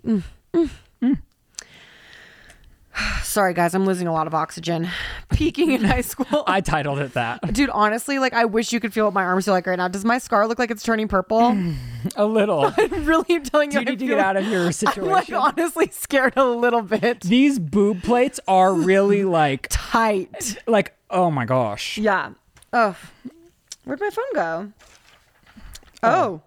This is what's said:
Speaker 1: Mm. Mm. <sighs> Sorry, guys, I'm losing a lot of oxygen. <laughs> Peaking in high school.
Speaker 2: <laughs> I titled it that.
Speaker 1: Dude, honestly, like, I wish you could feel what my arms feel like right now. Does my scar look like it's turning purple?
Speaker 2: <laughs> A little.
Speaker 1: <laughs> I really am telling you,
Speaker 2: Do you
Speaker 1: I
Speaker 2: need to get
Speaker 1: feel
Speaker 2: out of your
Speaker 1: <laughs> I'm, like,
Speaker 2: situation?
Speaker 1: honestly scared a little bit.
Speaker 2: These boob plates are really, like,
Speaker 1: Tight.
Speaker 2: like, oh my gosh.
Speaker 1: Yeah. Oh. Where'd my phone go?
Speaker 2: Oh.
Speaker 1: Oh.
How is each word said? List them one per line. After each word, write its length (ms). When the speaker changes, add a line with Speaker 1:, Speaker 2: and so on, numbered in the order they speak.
Speaker 1:
Mm. 160
Mm. 160
<sighs> 280
Sorry, 320
guys, 200
I'm 100
losing 220
a 60
lot 140
of 80
oxygen. 540
<laughs> 200
Peaking 420
in 100
high 200
school. 420
Speaker 2:
<laughs> 20
I 140
titled 400
it 140
that. 260
Speaker 1:
Dude, 180
honestly, 500
like, 140
I 100
wish 280
you 80
could 120
feel 140
what 80
my 100
arms 220
feel 80
like 120
right 100
now. 120
Does 160
my 140
scar 280
look 120
like 120
it's 120
turning 260
purple? 480
Speaker 2:
<laughs> 260
A 100
little. 400
Speaker 1:
<laughs> 100
I 80
really 320
am 100
telling 280
you, 80
Speaker 2:
Do 40
you 40
Speaker 1:
I 40
Speaker 2:
need 80
to 60
get 100
Speaker 1:
feel 40
Speaker 2:
out 160
of 100
your 140
Speaker 1:
<laughs> 0
I'm, 60
like, 80
Speaker 2:
situation? 600
Speaker 1:
honestly 560
scared 460
a 80
little 380
bit. 400
Speaker 2:
These 360
boob 440
plates 440
are 280
really, 500
like, 460
Speaker 1:
Tight. 960
Speaker 2:
like, 280
oh 200
my 160
gosh. 500
Speaker 1:
Yeah. 360
Oh. 200
Where'd 160
my 100
phone 140
go? 380
Speaker 2:
Oh. 100
Speaker 1:
Oh. 340